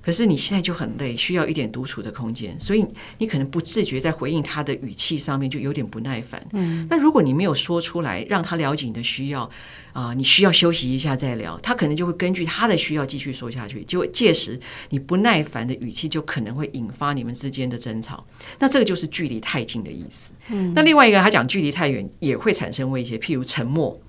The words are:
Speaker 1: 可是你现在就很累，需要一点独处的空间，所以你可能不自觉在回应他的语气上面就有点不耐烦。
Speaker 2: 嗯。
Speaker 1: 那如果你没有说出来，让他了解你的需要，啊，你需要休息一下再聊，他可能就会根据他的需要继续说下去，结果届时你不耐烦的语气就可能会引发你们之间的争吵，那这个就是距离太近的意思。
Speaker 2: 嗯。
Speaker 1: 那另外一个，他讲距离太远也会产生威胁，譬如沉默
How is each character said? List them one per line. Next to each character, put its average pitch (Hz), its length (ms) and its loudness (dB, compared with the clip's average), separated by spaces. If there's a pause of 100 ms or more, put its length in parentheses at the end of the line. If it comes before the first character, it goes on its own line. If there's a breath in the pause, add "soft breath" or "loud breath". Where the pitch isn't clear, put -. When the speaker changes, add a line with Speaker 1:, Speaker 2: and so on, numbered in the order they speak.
Speaker 1:
可 175 60 0
是 214 160 4
你 170 100 6
现 196 200 0
在 190 40 4
就 170 140 -2
很 113 240 -4
累， 123 180 -4
需 - 180 0
要 165 120 2
一 156 60 -2
点 135 180 -2
独 120 140 -6
处 117 180 -8
的 107 80 -6
空 113 240 -6
间， 104 240 -8
所 - 160 0
以 214 100 2 (340 loud breath)
你 220 80 0
可 233 120 -2
能 262 100 0
不 170 120 0
自 - 240 2
觉 131 160 -2
在 160 100 2
回 143 200 -4
应 160 120 2
他 147 200 -4
的 139 120 -2
语 123 180 -8
气 - 240 -2
上 139 220 -2
面 139 100 0
就 135 120 -4
有 139 120 -2
点 139 140 -2
不 - 140 -10
耐 120 200 -4
烦。 - 320 -12
Speaker 2:
嗯。 165 380 0
Speaker 1:
那 339 80 4
如 302 140 6
果 262 100 6
你 135 100 4
没 160 120 2
有 170 100 2
说 170 260 0
出 170 220 -4
来， 101 260 -4
让 190 140 0
他 170 140 -2
了 147 180 0
解 147 120 -4
你 113 60 -6
的 113 100 -6
需 131 260 -4
要， 135 200 -4 (440 loud breath)
啊， 120 220 -4
你 131 100 0
需 180 180 8
要 196 80 8
休 170 220 6
息 127 200 0
一 131 60 0
下 139 160 0
再 127 220 -2
聊， 85 260 -8
他 233 100 -2
可 233 140 2
能 151 100 0
就 175 80 0
会 175 100 0
根 180 200 0
据 180 100 -2
他 190 220 0
的 208 100 4
需 151 180 0
要 147 120 0
继 143 100 -8
续 135 160 -6
说 127 160 -8
下 117 200 -8
去， 123 160 -10
结 175 120 -4
果 180 120 0
届 - 260 4
时 117 240 -2 (320 loud breath)
你 139 80 -2
不 139 200 -2
耐 202 220 6
烦 147 260 -4
的 123 80 -2
语 123 160 -6
气 156 180 -6
就 156 140 -2
可 - 180 -4
能 110 140 -4
会 143 180 -4
引 117 160 -6
发 143 240 -2
你 135 100 -2
们 117 100 -6
之 131 160 -4
间 135 220 -2
的 120 80 -6
争 113 240 -6
吵， - 220 -12 (340 loud breath)
那 175 100 4
这 269 120 6
个 226 40 6
就 185 120 2
是 170 100 -2
距 156 220 -4
离 120 100 -4
太 117 260 -4
近 113 200 -6
的 76 80 -10
意 82 180 -10
思。 - 220 -6 (160)
Speaker 2:
嗯。 190 260 0
Speaker 1:
那 302 80 6
另 311 140 8
外 269 120 10
一 214 40 8
个， 202 80 8
他 190 100 6
讲 131 160 4
距 185 140 0
离 147 100 2
太 160 180 0
远 101 200 -2 (100)
也 135 180 0
会 143 160 0
产 87 200 -2
生 131 180 -2
威 131 140 -2
胁， 117 120 -6
譬 143 200 -2
如 127 80 -2
沉 123 200 -2
默 135 320 0 (120)